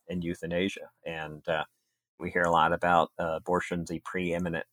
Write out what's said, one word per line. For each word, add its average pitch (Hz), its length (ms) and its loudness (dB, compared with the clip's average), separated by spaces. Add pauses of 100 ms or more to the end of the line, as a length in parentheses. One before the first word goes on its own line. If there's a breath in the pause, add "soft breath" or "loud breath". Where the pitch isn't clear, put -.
(100)
and 87 140 -4
euthanasia. 85 680 -2 (160)
And, 78 420 -10
uh, 78 160 0 (560)
we 87 120 -6
hear 87 120 2
a 87 80 4
lot 82 220 6
about, 87 460 4
uh, 82 160 0
abortion's 87 560 -2
a 82 120 -6
preeminent 87 680 -2